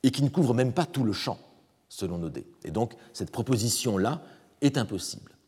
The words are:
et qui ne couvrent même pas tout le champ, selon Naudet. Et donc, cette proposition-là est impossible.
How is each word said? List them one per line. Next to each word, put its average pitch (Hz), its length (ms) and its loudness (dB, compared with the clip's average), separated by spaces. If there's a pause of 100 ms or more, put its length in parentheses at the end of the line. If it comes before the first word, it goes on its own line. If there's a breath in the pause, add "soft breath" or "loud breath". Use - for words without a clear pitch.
et 131 80 6
qui 139 120 0
ne 139 60 4
couvrent 135 240 4
même 123 200 4
pas 170 120 2
tout 131 200 0
le 104 80 2
champ, - 260 -4 (480)
selon 87 300 -6
Naudet. 78 300 -6 (180)
Et 78 60 -6
donc, 110 240 -2 (180 loud breath)
cette - 180 -8
proposition-là 117 920 0 (380 loud breath)
est 143 180 2
impossible. - 600 -6 (100)